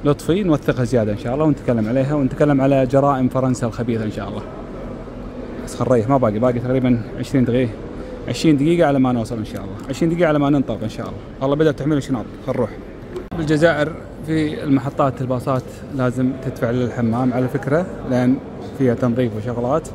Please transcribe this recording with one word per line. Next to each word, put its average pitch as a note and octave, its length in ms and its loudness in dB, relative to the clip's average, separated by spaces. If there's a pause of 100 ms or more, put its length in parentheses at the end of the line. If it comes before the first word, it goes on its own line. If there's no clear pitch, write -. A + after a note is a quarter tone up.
لطفي، D#3+ 380 2
نوثقها C#3 400 2
زيادة A2 280 2
إن G2+ 60 -2
شاء A#2+ 160 -4
الله، D3+ 120 2
ونتكلم A#2 440 2
عليها، C3+ 240 2
ونتكلم C#3+ 480 2
على C3+ 240 4
جرائم C3+ 440 4
فرنسا B2+ 380 0
الخبيثة A2+ 360 -2
إن G#2+ 80 -2
شاء G2 180 -6
الله. G#2 140 -8 (1200)
بس - 100 -10
خل A#2+ 140 -2
نريح، A#2 200 4
ما C#3 80 4
باقي، A2 220 2
باقي B2 200 2
تقريبًا B2 420 2 (180)
عشرين B2 260 2
دقيقة، A#2+ 260 2 (560)
عشرين D3 300 4
دقيقة E3 300 4
على C#3+ 120 4
ما B2+ 120 4
نوصل A#2 260 -2
إن G#2 80 -4
شاء - 180 -8
الله، G2 120 -10 (140)
عشرين E3 240 0
دقيقة E3+ 140 2
على D3+ 120 4
ما C#3+ 100 2
ننطلق B2+ 340 0
إن A2+ 60 -4
شاء G#2+ 180 -8
الله. F#2+ 120 -10 (240)
الله C#3 120 2
بدأ D#3 160 4
بتحميل، C#3 320 -2
شنو B2 200 -4 (240)
نروح. B2 220 -2 (680)
بالجزائر D#3 580 2 (300)
في D#3 380 -2
المحطات C3+ 580 0
الباصات B2+ 420 -2 (320)
لازم B2+ 360 0 (140)
تدفع A#2+ 260 -2
للحمام B2 640 0
على B2+ 140 0
فكرة، C#3+ 380 0 (240)
لأن B2+ 280 4 (400)
فيها B2 160 4
تنظيف A#2 420 0
وشغلات. A#2+ 600 -2